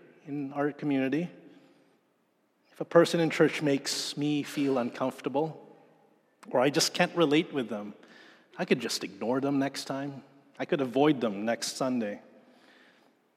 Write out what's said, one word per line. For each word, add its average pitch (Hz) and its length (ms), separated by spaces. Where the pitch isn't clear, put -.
in 139 260
our 143 180
community. 143 580
If - 80
a 160 40
person 170 340
in 160 100
church - 320
makes - 560
me 147 260
feel 139 340
uncomfortable, 131 840
or 131 80
I 135 100
just 151 240
can't 175 220
relate 160 380
with 120 160
them, 104 240
I - 80
could - 140
just - 240
ignore 120 360
them 139 200
next 139 260
time. 139 380
I 127 60
could 131 160
avoid 135 400
them 104 240
next - 320
Sunday. 120 440